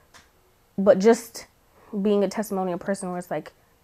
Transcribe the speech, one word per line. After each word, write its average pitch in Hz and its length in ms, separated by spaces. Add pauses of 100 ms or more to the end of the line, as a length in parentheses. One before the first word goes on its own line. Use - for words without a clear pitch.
(800)
but 196 200
just 226 460 (560)
being 202 220
a 190 40
testimonial 190 520
person 190 300
where 180 100
it's 180 120
like, 156 200 (320)